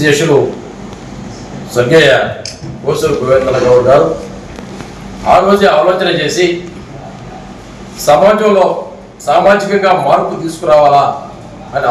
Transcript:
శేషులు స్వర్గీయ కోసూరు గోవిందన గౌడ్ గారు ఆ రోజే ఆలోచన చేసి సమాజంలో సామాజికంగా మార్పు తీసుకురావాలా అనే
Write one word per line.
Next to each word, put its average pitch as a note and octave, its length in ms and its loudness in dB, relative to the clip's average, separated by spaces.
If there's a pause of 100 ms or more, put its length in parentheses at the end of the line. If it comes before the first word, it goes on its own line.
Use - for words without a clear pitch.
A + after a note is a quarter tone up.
శేషులు D3 360 4 (1300)
స్వర్గీయ C3+ 400 4 (720)
కోసూరు D3+ 360 -2
గోవిందన B2+ 440 2
గౌడ్ B2 240 4
గారు D3+ 180 4 (1300)
ఆ - 20 6 (100)
రోజే G3+ 220 4
ఆలోచన F3 420 2 (140)
చేసి D#3 240 0 (1600)
సమాజంలో G3+ 600 4 (600)
సామాజికంగా G3 640 2 (140)
మార్పు F3+ 360 0
తీసుకురావాలా D3+ 600 4 (720)
అనే C#3 160 -2